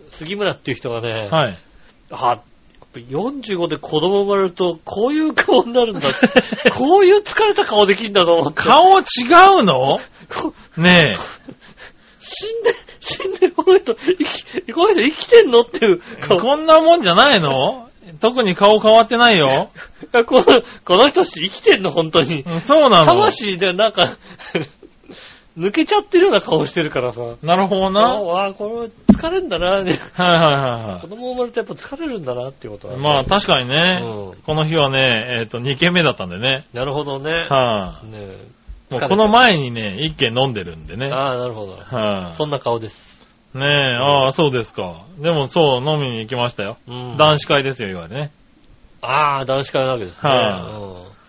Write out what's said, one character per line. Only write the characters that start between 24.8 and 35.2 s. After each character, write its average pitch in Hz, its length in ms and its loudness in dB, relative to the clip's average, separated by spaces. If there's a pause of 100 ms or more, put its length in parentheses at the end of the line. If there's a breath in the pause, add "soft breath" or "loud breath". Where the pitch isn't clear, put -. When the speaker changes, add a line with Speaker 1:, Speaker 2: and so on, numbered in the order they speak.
Speaker 1:
<laughs> - 760 -20
抜 175 140 -4
け 311 140 0
ち 415 80 -2
ゃ 415 60 2
っ 403 40 -4
て 349 160 2
る 359 60 4
よ 392 60 2
う - 20 0
な 196 80 4
顔 151 240 -2
し 143 80 -10
て 175 80 -2
る 151 80 -2
か 143 120 -4
ら 123 100 -4
さ。 117 100 -10 (220)
Speaker 2:
な 165 120 2
る 190 120 2
ほ 190 120 -2
ど 190 120 0
な。 220 220 2
Speaker 1:
あ 196 340 -4
あ、 190 60 -10
こ 226 340 -10 (220)
れ 202 60 6
疲 - 140 -6
れ 370 120 -4
ん 349 80 -8
だ 180 80 -4
な。 175 120 -2
Speaker 2:
は 196 120 0
い - 20 -6
は 180 40 -6
い - 20 -4
は - 0 -
い 143 1040 0
は 92 80 -10
い。 - 20 -20
Speaker 1:
子 - 60 -16
供 240 260 -10
生 247 60 -8
ま 247 60 -2
れ 233 60 -10
て - 80 -6
や 220 40 -2
っ - 40 -14
ぱ - 80 -12
疲 - 260 -16
れ 330 60 -8
る 240 120 -8
ん 151 60 -14
だ 123 100 -6
な 123 140 -10
っ - 40 -18
て - 140 -18
い - 20 -14
う 104 40 -14
こ 101 60 -16
と - 100 -20
は - 60 -12
ね。 131 60 -10
Speaker 2:
ま 143 180 -2
あ 127 60 -4
確 202 220 -4
か 151 140 0
に 123 80 -8
ね。 175 340 -2
Speaker 1:
う 104 300 -12
ん。 - 0 - (120)
Speaker 2:
こ 156 100 -6
の 156 100 -2
日 160 100 -4
は 143 160 0
ね、 123 500 -2